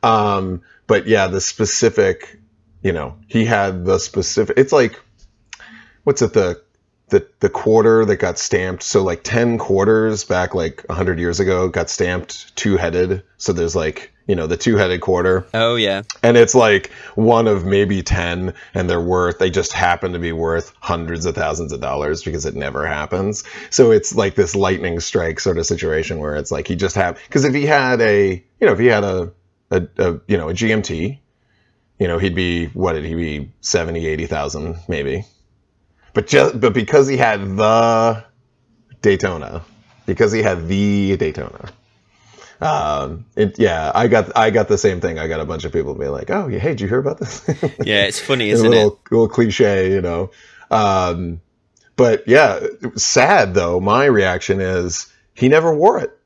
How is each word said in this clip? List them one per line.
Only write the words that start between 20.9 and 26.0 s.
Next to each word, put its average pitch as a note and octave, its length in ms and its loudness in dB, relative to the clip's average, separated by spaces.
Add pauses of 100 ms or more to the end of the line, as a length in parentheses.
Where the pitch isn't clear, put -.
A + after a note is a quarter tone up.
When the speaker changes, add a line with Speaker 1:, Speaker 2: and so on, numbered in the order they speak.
Speaker 1:
of E2 100 -4
thousands D#2+ 360 -6
of C#2+ 100 -8
dollars D2 420 -6
because D#2 220 -6
it D2+ 100 -6
never C#2 320 -6
happens. F2+ 560 -6 (260)
So - 220 4
it's, - 240 2
like, G2 200 0
this F#2+ 200 0
lightning F#2 440 -2
strike E2 400 -4
sort F2+ 180 -2
of D#2+ 80 -2
situation D#2+ 540 -4